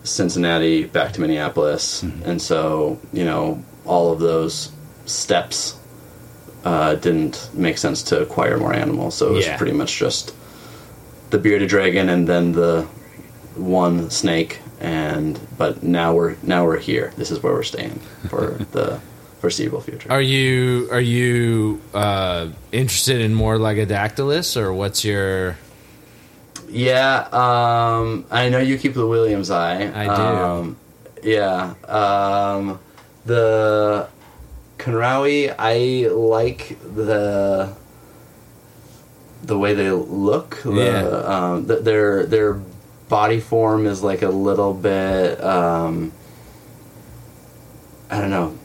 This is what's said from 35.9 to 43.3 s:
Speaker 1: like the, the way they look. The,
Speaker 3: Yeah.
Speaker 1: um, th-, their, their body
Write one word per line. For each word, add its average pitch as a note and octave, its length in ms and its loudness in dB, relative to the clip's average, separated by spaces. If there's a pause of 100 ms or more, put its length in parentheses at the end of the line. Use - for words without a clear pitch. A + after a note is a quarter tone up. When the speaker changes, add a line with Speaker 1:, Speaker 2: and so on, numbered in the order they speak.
Speaker 1:
like A2+ 680 0 (180)
the, G2+ 800 0 (1700)
the G#2 160 -2
way G#2 160 2
they G2 160 2
look. G2 720 0
The, B2 100 -2
Speaker 3:
Yeah. G2+ 360 2
Speaker 1:
um, F2+ 580 -2
th-, A2 160 2
their, G#2 440 2
their G#2+ 280 2 (540)
body G#2+ 320 2